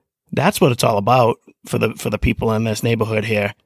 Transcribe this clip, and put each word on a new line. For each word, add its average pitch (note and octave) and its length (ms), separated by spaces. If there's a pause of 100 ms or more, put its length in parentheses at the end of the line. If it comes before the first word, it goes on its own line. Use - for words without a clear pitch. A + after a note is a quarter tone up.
(320)
That's D#3+ 300
what C#3 100
it's A#2 100
all A2+ 140
about A#2 400 (300)
for - 100
the, A2+ 160
for - 160
the G#2 80
people A2+ 360
in A2 120
this A2 180
neighborhood A2 440
here. G#2 280 (120)